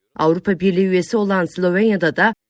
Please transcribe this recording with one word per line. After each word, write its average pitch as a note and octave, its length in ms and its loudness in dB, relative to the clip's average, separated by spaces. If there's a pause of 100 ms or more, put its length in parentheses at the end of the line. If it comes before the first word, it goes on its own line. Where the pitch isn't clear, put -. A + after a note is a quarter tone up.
(160)
Avrupa E3+ 440 0
Birliği F#3 260 2
üyesi F#3 300 0
olan G3 280 0
Slovenya'da F3+ 720 0
da G#3 180 0 (160)